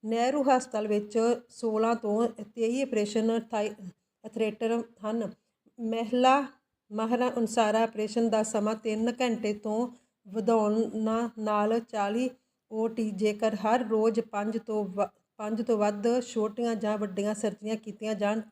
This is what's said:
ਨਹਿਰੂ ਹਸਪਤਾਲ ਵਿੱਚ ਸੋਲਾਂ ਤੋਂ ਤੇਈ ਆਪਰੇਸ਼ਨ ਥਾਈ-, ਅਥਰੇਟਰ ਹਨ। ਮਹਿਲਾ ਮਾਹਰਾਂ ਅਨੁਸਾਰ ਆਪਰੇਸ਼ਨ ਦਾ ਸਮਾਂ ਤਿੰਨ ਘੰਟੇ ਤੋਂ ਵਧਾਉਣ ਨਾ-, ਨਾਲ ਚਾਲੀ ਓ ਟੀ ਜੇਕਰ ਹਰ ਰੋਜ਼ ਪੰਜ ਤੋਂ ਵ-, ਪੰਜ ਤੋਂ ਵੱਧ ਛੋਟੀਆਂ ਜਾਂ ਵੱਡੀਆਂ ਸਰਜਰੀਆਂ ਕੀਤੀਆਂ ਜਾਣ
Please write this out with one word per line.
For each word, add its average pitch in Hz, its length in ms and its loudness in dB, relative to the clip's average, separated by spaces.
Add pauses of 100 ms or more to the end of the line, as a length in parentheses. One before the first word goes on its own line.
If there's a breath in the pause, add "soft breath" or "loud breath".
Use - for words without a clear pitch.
ਨਹਿਰੂ 240 400 0
ਹਸਪਤਾਲ 247 440 2
ਵਿੱਚ 208 300 0 (320)
ਸੋਲਾਂ 226 460 0
ਤੋਂ 226 320 0 (280)
ਤੇਈ 233 260 0
ਆਪਰੇਸ਼ਨ 226 580 2
ਥਾਈ-, 214 340 -2 (500)
ਅਥਰੇਟਰ 220 600 -2 (220)
ਹਨ। 214 240 -2 (500)
ਮਹਿਲਾ 247 640 2 (480)
ਮਾਹਰਾਂ 233 460 0
ਅਨੁਸਾਰ 220 380 2
ਆਪਰੇਸ਼ਨ 220 540 0
ਦਾ 214 140 2
ਸਮਾਂ 214 320 0
ਤਿੰਨ 220 460 -2
ਘੰਟੇ 220 320 0
ਤੋਂ 214 340 -2 (400 loud breath)
ਵਧਾਉਣ 214 540 2 (140)
ਨਾ-, 220 340 0 (100)
ਨਾਲ 214 400 2
ਚਾਲੀ 226 500 -2 (420)
ਓ 220 160 0
ਟੀ 220 240 -2
ਜੇਕਰ 214 440 0
ਹਰ 220 320 2
ਰੋਜ਼ 220 320 2
ਪੰਜ 220 380 -4
ਤੋਂ 214 280 -4
ਵ-, 190 240 -2 (280)
ਪੰਜ 214 240 -4
ਤੋਂ 226 160 2
ਵੱਧ 208 300 2 (140)
ਛੋਟੀਆਂ 226 540 -2
ਜਾਂ 214 220 -2
ਵੱਡੀਆਂ 202 360 -2
ਸਰਜਰੀਆਂ 208 420 -4
ਕੀਤੀਆਂ 214 400 -8
ਜਾਣ 208 260 0 (100)